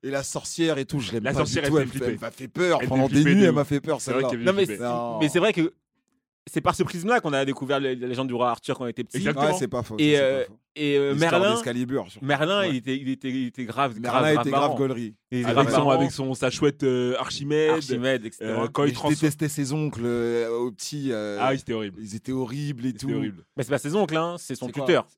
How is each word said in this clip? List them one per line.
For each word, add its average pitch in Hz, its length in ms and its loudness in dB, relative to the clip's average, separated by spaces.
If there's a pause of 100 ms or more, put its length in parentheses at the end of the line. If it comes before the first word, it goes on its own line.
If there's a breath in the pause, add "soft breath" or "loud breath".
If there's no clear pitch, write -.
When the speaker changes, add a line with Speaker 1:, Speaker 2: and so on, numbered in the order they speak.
Speaker 1:
et 131 80 -6
la 139 120 -4
sorcière 160 540 -2
et 135 80 -2
tout, 147 140 -4
je 98 140 -4
l'aime 113 100 -2
Speaker 2:
La 131 100 0
Speaker 1:
pas 139 60 0
Speaker 2:
sorcière, 143 240 0
Speaker 1:
du 143 40 0
Speaker 2:
elle 143 40 2
Speaker 1:
tout. 156 60 6
Speaker 2:
fait 143 60 6
Speaker 1:
Elle, - 60 -2
Speaker 2:
flipper. 127 240 -2
Speaker 1:
elle 104 80 -6
m'a 113 100 -8
fait 131 160 -14
peur. 170 340 2
Speaker 2:
Elle 127 60 -2
Speaker 1:
Pendant 131 220 2
Speaker 2:
fait 139 60 0
Speaker 1:
des 143 60 8
Speaker 2:
flipper 170 140 8
Speaker 1:
nuits, 208 60 8
Speaker 2:
de 196 40 10
Speaker 1:
elle 170 60 8
Speaker 2:
ouf. 147 40 4
Speaker 1:
m'a 143 100 2
fait 143 160 -2
peur, 139 200 -2
Speaker 2:
C'est 131 100 -6
vrai 127 100 2
Speaker 1:
celle-là. 131 80 0
Speaker 2:
qu'elle 117 100 -2
fait 120 60 -2
Speaker 3:
Non, 185 80 4
mais 196 120 4
Speaker 2:
flipper. 104 160 -6
Speaker 3:
c'est, 120 80 -4
Speaker 1:
Non. 120 300 -4
Speaker 3:
mais 151 100 0
c'est 175 100 2
vrai 208 140 4
que 165 200 0 (720)
c'est - 140 -4
par 180 140 2
ce 185 80 0
prisme-là 185 380 0
qu'on 151 120 -2
a 135 100 2
découvert 135 360 -2
le, 135 160 0
la 123 120 -6
légende 127 200 -4
du 123 80 -4
roi 120 160 2
Arthur 123 260 -4
quand 131 80 -8
on - 20 -4
était 117 160 -8
petit. - 140 -8
Speaker 2:
Exactement. 147 300 0
Speaker 1:
Ouais, 160 100 2
c'est 139 100 -2
pas 123 140 -4
faux, 110 160 -10
Speaker 3:
Et, 151 160 4
Speaker 1:
ça, 143 60 6
c'est 139 40 4
Speaker 3:
euh, 135 180 2
Speaker 1:
pas 123 40 -2
faux. - 140 -20 (160)
Speaker 3:
et, 147 240 0
euh, 139 140 2
Speaker 1:
L'histoire 160 180 2
Speaker 3:
Merlin, 185 240 4
Speaker 1:
d'Excalibur, 123 560 -4
surtout. 107 160 -14
Speaker 3:
Merlin, 156 320 2
Speaker 2:
Ouais. 190 100 0
Speaker 3:
il 135 60 -2
était, 127 220 -4
il 135 120 -6
était, 131 220 -6
il 127 160 -4
était 120 180 -8
grave, 117 340 -2
Speaker 1:
Merlin 120 200 0
Speaker 3:
grave, 127 60 2
Speaker 1:
était 156 100 4
Speaker 3:
grave 131 160 2
Speaker 1:
grave 139 100 2
Speaker 3:
marrant. 143 140 2
Speaker 1:
gaulerie. 120 400 -2 (160)
Speaker 3:
Il 127 80 -2
était 120 100 0
Speaker 2:
Avec 117 140 2
Speaker 3:
grave 143 100 2
Speaker 2:
son, 131 60 4
Speaker 3:
marrant. 139 100 2
Speaker 2:
avec 135 220 4
son, 131 240 -4
sa 127 160 0
chouette, 147 320 0
euh, 123 340 2
Archimède. 147 540 0
Speaker 3:
Archimède, 131 560 0
et 110 40 -10
cetera. 113 340 -4
Speaker 2:
Euh, - 60 -4
quand 143 120 0
Speaker 1:
Mais 147 60 4
Speaker 2:
il - 20 0
Speaker 1:
je - 20 -4
Speaker 2:
transforme 147 220 0
Speaker 1:
détestais 151 340 0
ses 139 240 -4
oncles, 151 320 -2
euh, 117 500 0
au 120 160 -2
petit, 139 400 -6
euh, 107 300 -4
Speaker 2:
Ah, 131 140 2
ils 131 60 -8
étaient 120 120 -6
horribles. 104 260 -6
Speaker 1:
ils 107 160 -12
étaient 120 160 -8
horribles 131 540 -4
et 131 40 0
Speaker 2:
Ils - 20 -4
étaient 131 160 -8
Speaker 1:
tout. - 60 -2
Speaker 2:
horribles. 107 300 -4 (140)
Speaker 3:
Mais 139 60 -2
c'est 120 80 -4
pas 139 80 0
ses 147 160 -4
oncles, 170 200 0
hein, 170 220 -2
c'est - 160 -10
son 123 140 -8
Speaker 1:
C'est 120 60 -8
quoi ? 139 120 -4
Speaker 3:
tuteur. 131 220 4 (100)